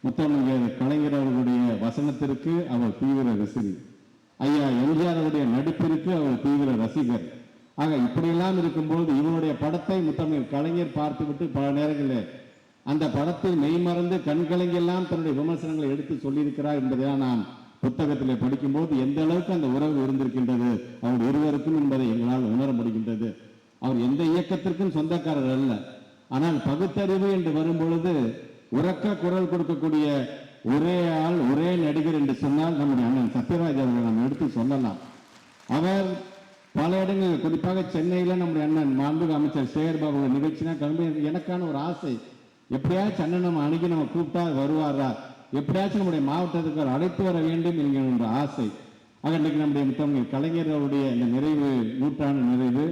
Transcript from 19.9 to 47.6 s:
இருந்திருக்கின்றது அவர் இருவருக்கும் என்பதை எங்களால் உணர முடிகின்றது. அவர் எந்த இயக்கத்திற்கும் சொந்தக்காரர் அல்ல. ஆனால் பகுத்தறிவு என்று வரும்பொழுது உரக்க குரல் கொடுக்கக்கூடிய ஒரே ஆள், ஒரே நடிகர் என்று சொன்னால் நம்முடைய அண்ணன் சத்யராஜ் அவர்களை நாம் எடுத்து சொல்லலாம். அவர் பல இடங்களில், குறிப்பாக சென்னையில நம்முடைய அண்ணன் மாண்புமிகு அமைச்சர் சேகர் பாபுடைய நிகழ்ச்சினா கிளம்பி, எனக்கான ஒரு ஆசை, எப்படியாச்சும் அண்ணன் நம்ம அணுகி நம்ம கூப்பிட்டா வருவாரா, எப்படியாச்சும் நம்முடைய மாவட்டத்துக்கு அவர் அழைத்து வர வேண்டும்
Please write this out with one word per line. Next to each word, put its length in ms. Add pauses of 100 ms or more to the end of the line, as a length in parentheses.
இருந்திருக்கின்றது 640 (380)
அவர் 200
இருவருக்கும் 540
என்பதை 320
எங்களால் 400
உணர 160 (100)
முடிகின்றது. 480 (560)
அவர் 240
எந்த 140 (100)
இயக்கத்திற்கும் 640
சொந்தக்காரர் 640
அல்ல. 160 (600)
ஆனால் 220 (120)
பகுத்தறிவு 680
என்று 220
வரும்பொழுது 560 (640)
உரக்க 420
குரல் 320
கொடுக்கக்கூடிய 560 (680)
ஒரே 220 (240)
ஆள், 180 (140)
ஒரே 180 (140)
நடிகர் 360
என்று 220
சொன்னால் 380
நம்முடைய 300
அண்ணன் 260
சத்யராஜ் 480
அவர்களை 240
நாம் 180
எடுத்து 220 (100)
சொல்லலாம். 400 (800)
அவர் 320 (680)
பல 120 (120)
இடங்களில், 420
குறிப்பாக 400 (100)
சென்னையில 460
நம்முடைய 260
அண்ணன் 240 (100)
மாண்புமிகு 360
அமைச்சர் 380
சேகர் 260
பாபுடைய 340
நிகழ்ச்சினா 460
கிளம்பி, 260 (220)
எனக்கான 420
ஒரு 80 (100)
ஆசை, 240 (640)
எப்படியாச்சும் 480
அண்ணன் 220
நம்ம 200
அணுகி 260
நம்ம 200
கூப்பிட்டா 300 (180)
வருவாரா, 480 (500)
எப்படியாச்சும் 420
நம்முடைய 280
மாவட்டத்துக்கு 520
அவர் 140
அழைத்து 320
வர 100 (120)
வேண்டும் 340